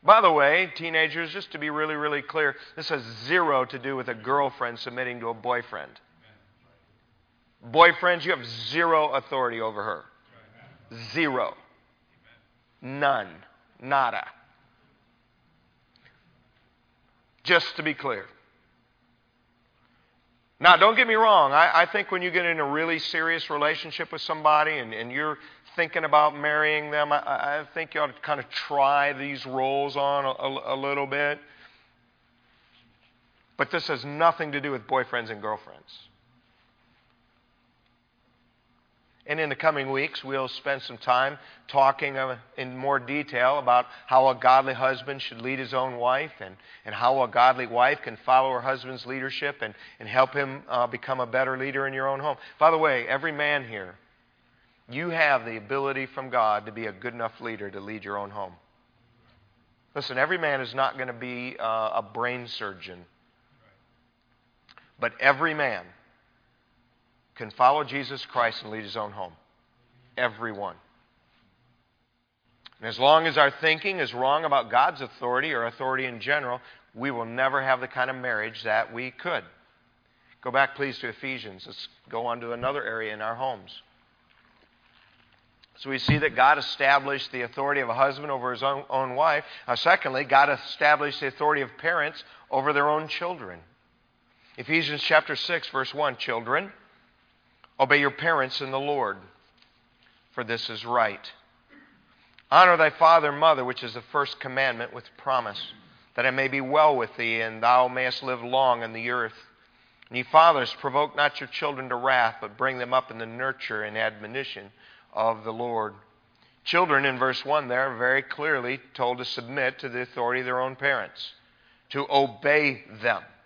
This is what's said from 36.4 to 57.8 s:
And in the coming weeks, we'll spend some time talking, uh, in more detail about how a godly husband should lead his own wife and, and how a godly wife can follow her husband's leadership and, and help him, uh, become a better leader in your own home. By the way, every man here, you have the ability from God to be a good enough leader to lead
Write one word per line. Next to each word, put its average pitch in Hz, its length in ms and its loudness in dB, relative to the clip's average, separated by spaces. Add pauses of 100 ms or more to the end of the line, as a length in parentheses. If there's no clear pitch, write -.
And 151 120 -4
in 156 100 -2
the 135 60 -4
coming 143 360 0
weeks, 143 320 -4
we'll 135 260 -4
spend 139 320 -6
some 120 160 -16
time 131 400 0 (300)
talking, 139 500 2
uh, 131 200 -4 (200)
in 127 180 -8
more 135 240 0
detail 135 600 0
about 123 260 4 (220)
how 131 200 6
a 131 80 4
godly 131 380 6
husband 131 480 -2
should 113 200 -12
lead 131 180 -4
his 120 160 -8
own 127 220 -2
wife 127 420 0
and, 95 180 -16 (280)
and 104 80 -10
how 127 280 2
a 123 60 2
godly 123 400 4
wife 123 340 2
can 113 240 -12
follow 131 260 4
her 123 100 -2
husband's 127 440 -6
leadership 135 560 -6
and, 107 140 -8 (240)
and 110 100 -14
help 131 240 2
him, 139 340 -4
uh, 123 200 0
become 131 340 -6
a 120 60 -2
better 131 300 0
leader 135 300 -4
in 135 60 -6
your 135 160 -4
own 135 100 -4
home. 143 160 -4 (240)
By 160 120 8
the 160 80 2
way, 135 280 2
every 139 240 -2
man 147 320 -2
here, 98 320 -12 (920)
you 160 220 -6
have 143 340 4
the 113 100 -6
ability 135 520 -4
from 131 240 -10
God 107 340 2
to 113 60 -12
be 110 160 -8
a 104 40 -6
good 104 220 -10
enough 113 260 -8
leader 110 300 -10
to 98 100 -14
lead 104 240 -12